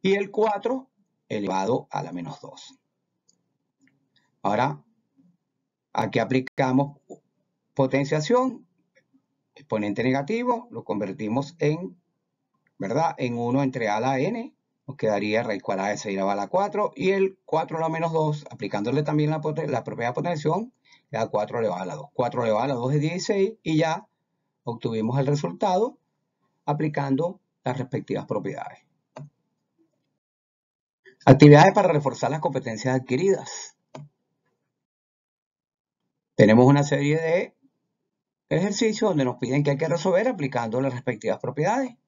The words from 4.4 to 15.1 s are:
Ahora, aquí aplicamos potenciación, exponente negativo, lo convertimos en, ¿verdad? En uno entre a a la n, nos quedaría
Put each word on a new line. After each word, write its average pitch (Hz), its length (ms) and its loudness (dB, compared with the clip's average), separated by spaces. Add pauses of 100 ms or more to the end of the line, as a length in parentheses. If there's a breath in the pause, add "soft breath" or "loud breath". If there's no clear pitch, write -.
Ahora, 123 420 -2 (1080)
aquí - 260 -2
aplicamos 131 800 0 (760)
potenciación, 151 960 0 (880)
exponente 104 480 -4
negativo, 226 680 -2
lo 113 140 -14
convertimos 104 760 -6
en, 165 420 -4 (760)
¿verdad? 143 380 -2
En 123 200 -4
uno 120 280 -2
entre 127 240 -4
a 104 80 -2
a 110 40 -2
la 131 200 0
n, 226 340 -6 (320)
nos 131 100 -14
quedaría 107 460 0